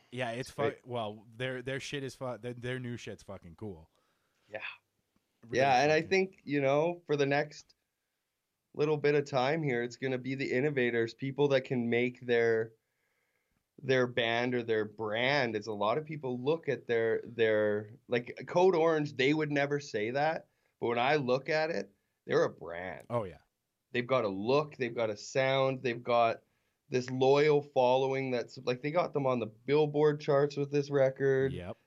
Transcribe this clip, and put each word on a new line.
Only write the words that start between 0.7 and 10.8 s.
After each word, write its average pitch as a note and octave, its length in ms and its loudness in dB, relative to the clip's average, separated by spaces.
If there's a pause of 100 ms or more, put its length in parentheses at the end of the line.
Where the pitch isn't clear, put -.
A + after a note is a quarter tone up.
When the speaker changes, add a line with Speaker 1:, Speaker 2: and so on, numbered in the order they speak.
Speaker 1:
fu-, B2+ 80 -20
well, A2 380 -8 (100)
their, B2+ 240 -6
their C3 180 0
shit C#3 240 -8
is C3 120 -8
fu-, B2 240 -8
their, B2 160 -8
their B2 240 -6
new A#2+ 180 -6
shit's G#2 240 -12
fucking F2+ 340 -16
cool. F2 320 -12 (600)
Speaker 2:
Yeah. G#2 100 -10 (880)
Speaker 1:
Really A#2+ 160 -4
Speaker 2:
Yeah, C3 240 4
and D3+ 80 4
I D#3 60 4
Speaker 1:
fucking E3 120 -2
Speaker 2:
think, F#3+ 340 0
you C#3+ 180 0
know, D3+ 440 2
for D3 100 -2
the C#3 120 2
next D3 480 -4 (960)
little D3+ 240 0
bit D3 160 2
of C#3+ 120 2
time C#3+ 360 0
here, A#2+ 220 0
it's A#2+ 140 -8
gonna C3 200 -4
be B2+ 160 -6
the C3+ 180 -4
innovators, B2 600 0